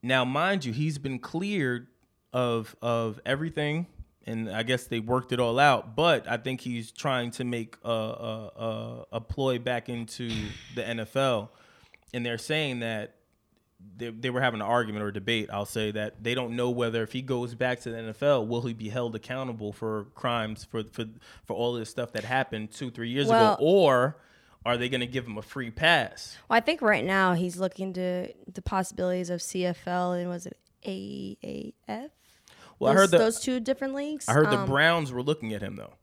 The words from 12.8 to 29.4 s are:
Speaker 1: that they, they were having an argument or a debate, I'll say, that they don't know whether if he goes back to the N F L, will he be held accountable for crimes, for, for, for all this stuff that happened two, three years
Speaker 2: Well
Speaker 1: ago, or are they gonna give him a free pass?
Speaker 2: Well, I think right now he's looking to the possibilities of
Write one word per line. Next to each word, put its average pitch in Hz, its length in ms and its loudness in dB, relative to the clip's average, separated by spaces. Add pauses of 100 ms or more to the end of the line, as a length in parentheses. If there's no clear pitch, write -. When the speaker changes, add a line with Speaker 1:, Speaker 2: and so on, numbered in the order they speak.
Speaker 1:
that 110 340 -6 (840)
they, 120 140 -8
they 113 180 -4
were 127 140 0
having 117 180 2
an 101 60 -2
argument 107 380 2
or 104 40 -2
a 101 40 -6
debate, 107 380 0
I'll 101 140 -2
say, 107 280 -2
that 107 300 -6
they 117 120 0
don't 120 200 -4
know 123 140 2
whether 117 340 0
if 107 100 -6
he 131 100 -4
goes 123 320 -4
back 123 260 -2
to 120 100 -8
the 113 60 -6
N 113 140 -8
F 107 120 -6
L, 135 240 4
will 117 140 0
he 120 140 -2
be 110 160 -8
held 120 240 -2
accountable 113 580 -6
for 107 420 -4
crimes, 110 500 -2
for, 110 280 -6
for, 110 140 -4 (400)
for 101 100 -4
all 120 160 0
this 113 160 -4
stuff 120 240 -6
that 104 120 -4
happened 117 480 -2
two, 127 180 -8
three 117 180 -8
years 139 200 0
Speaker 2:
Well 220 260 8
Speaker 1:
ago, - 100 0
or 151 520 6 (500)
are 120 120 2
they 123 100 0
gonna 127 180 0
give 123 200 -4
him 107 100 -8
a 107 60 -8
free 120 280 -8
pass? 151 680 2 (100)
Speaker 2:
Well, - 80 4
I 233 40 6
think 320 200 0
right 208 240 4
now 190 300 4
he's 180 240 -2
looking 190 340 -4
to 180 400 -2 (180)
the 185 120 -10
possibilities 180 680 -2
of 175 140 -4